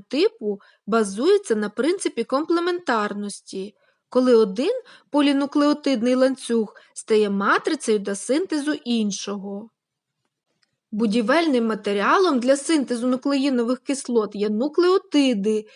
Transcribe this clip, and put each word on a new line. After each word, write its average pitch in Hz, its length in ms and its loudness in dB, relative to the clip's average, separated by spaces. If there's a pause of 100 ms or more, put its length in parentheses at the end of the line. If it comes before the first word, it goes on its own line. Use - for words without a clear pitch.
типу, 247 500 -2 (280)
базується 226 680 0
на 208 140 -2
принципі 285 560 -2
комплементарності, 233 1500 -4 (340)
коли 254 280 4
один 233 440 2 (300)
полінуклеотидний 285 1040 2
ланцюг 254 600 0 (200)
стає 214 360 0
матрицею 226 680 0
для 202 160 -6
синтезу 302 580 -2
іншого. 202 1000 -6 (1200)
Будівельним 240 720 0
матеріалом 220 720 0
для 262 160 2
синтезу 254 500 -2
нуклеїнових 254 720 0
кислот 233 560 -2
є 208 160 -2
нуклеотиди, 262 1300 0